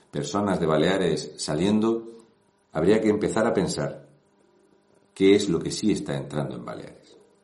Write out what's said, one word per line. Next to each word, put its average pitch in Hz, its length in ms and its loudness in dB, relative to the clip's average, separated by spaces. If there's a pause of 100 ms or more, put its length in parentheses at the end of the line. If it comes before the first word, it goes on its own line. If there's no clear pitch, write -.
(100)
personas 90 480 -2
de 85 80 -2
Baleares 80 680 0
saliendo, 107 720 0 (640)
habría 92 280 4
que 107 80 2
empezar 107 380 2
a - 80 0
pensar - 540 -4 (1080)
qué 98 220 6
es 101 120 0
lo 82 120 0
que - 100 -6
sí 104 220 0
está 71 240 -4
entrando 69 400 -6
en 58 80 -12
Baleares. - 520 -16 (280)